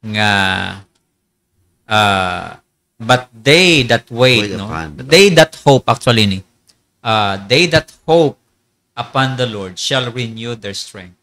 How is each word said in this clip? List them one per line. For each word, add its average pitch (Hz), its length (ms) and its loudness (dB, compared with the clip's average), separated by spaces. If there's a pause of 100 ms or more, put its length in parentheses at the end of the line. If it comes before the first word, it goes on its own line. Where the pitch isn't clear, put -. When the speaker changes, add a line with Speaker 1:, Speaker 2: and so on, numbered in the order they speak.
Speaker 1:
Nga, 107 260 -2 (1600)
ah, 95 720 -2 (400)
but 123 320 -2
they 143 560 2
that 117 240 0
wait, 117 400 2
Speaker 2:
Wait 98 80 -8
Speaker 1:
no? 98 80 -10
Speaker 2:
upon 80 320 -10
the 127 40 -12
Speaker 1:
They 180 280 4
Speaker 2:
Lord. 160 80 4
Speaker 1:
that 160 120 4 (120)
hope, 135 240 4
actually, 113 400 2
ni. 95 100 -4 (640)
Ah, 104 400 -2
they 123 320 2
that 160 160 0 (160)
hope 156 320 2 (560)
upon 131 480 -4
the 123 80 -2
Lord 98 320 -10
shall 127 320 -4
renew 117 420 -10
their 104 220 -12
strength. 90 460 -18